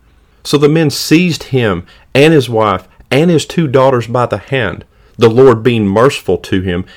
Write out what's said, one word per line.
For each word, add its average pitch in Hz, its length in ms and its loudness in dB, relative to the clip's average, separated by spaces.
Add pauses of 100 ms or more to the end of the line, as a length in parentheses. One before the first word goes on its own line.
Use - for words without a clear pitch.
(440)
So - 120 -2
the 143 120 2
men 156 200 0
seized 160 560 -2
him 107 400 -2 (300)
and 151 180 4
his 131 160 2
wife 107 380 -2 (240)
and 160 200 2
his 156 140 0
two 165 220 -4
daughters 127 400 0
by 117 200 -4
the 107 120 -6
hand, 95 460 -6 (340)
the - 100 4
Lord 117 340 4
being 113 240 0
merciful 104 520 0
to 95 220 -6
him, 90 240 -6 (120)